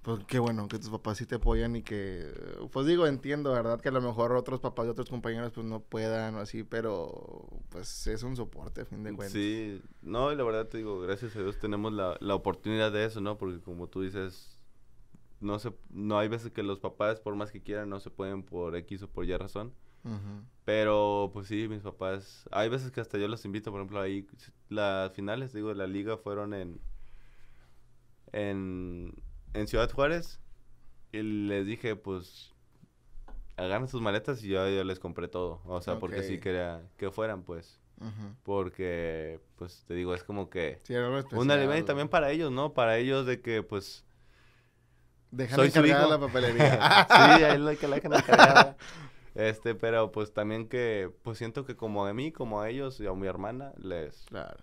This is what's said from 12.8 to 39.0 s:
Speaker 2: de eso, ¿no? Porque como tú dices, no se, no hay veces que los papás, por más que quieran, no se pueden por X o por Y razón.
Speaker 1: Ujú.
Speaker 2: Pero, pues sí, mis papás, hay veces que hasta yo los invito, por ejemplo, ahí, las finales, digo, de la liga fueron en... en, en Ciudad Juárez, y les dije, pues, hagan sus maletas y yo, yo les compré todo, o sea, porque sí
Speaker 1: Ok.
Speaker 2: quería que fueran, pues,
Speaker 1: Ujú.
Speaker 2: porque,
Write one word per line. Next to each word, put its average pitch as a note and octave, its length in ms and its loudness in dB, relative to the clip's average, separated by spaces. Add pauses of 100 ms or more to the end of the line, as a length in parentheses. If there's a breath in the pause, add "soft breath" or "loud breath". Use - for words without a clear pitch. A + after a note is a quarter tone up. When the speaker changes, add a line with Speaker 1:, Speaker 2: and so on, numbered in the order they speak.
Speaker 2:
de G#2 140 0
eso, A2 160 -4
¿no? G2+ 160 -4
Porque F2+ 240 -8
como F2 280 -12
tú F#2 120 -6
dices, F#2+ 560 -6 (840)
no G#2 180 -4
se, A2 120 -6 (200)
no G#2 280 -2
hay G#2+ 100 2
veces A2+ 220 -6
que A2 120 -8
los G2 180 -4
papás, G#2 400 -2
por G#2 160 -6
más G#2 160 -6
que G2 100 -16
quieran, G#2 280 -8
no G2 100 -10
se - 80 -16
pueden G2 340 -8
por F2 340 -8
X F2+ 260 -10
o F#2+ 80 -14
por F2+ 160 -4
Y F2 100 0
razón. G#2 380 -8 (300 soft breath)
Speaker 1:
Ujú. G2+ 420 -10 (180)
Speaker 2:
Pero, G#2 680 4
pues G2 140 -10
sí, G#2+ 200 -4
mis G#2+ 140 -8
papás, F#2+ 680 -8
hay G#2+ 180 2
veces C3 200 -4
que B2 120 -6
hasta G#2+ 160 -6
yo G2+ 100 0
los A2 160 -6
invito, G#2+ 260 -6
por G2+ 100 -8
ejemplo, G2 200 -6
ahí, G2 260 -4 (440)
las G2 420 0
finales, A#2+ 400 -6
digo, G#2+ 160 -6
de G#2+ 60 -4
la G2 120 -4
liga G2+ 300 -4
fueron G#2 380 -6
en... F2+ 260 -10 (1500 soft breath)
en, F#2 800 -6 (420)
en G#2+ 120 -2
Ciudad A2+ 240 0
Juárez, D#3 500 -2 (720)
y G#2+ 100 -6
les G2+ 440 -2
dije, A2 300 -4
pues, - 580 -10 (1040)
hagan G2 320 -2
sus B2+ 120 -6
maletas A2 440 -2
y G2 40 -6
yo, F#2+ 200 2
yo G2 160 0
les F#2 160 -4
compré F2 280 -8
todo, F2 380 -6
o F2+ 140 -6
sea, F2 180 -4
porque F#2+ 240 -6
sí G2 140 -4
Speaker 1:
Ok. E2 60 -8
Speaker 2:
quería F2 400 -4 (140)
que G2 140 -6
fueran, G#2+ 320 -4
pues, E2+ 380 -14 (200)
Speaker 1:
Ujú. G#2+ 340 -12 (100)
Speaker 2:
porque, E2+ 960 -4 (160)